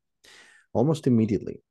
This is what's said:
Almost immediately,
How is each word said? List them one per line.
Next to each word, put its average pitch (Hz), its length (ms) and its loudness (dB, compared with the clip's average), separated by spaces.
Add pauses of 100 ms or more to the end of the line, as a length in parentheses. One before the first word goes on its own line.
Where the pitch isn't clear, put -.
(720)
Almost 143 340 -2
immediately, 110 640 0